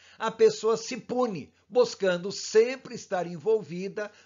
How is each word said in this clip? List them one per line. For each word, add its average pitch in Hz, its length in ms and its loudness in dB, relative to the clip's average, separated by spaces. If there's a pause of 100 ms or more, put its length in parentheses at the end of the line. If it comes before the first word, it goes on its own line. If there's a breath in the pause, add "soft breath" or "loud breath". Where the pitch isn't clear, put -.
(180 loud breath)
a 220 120 -4
pessoa 220 460 4
se 240 220 -8
pune, 208 560 -4 (120 soft breath)
buscando 196 640 0
sempre 240 640 2
estar 180 320 -4
envolvida 180 840 -4 (160 loud breath)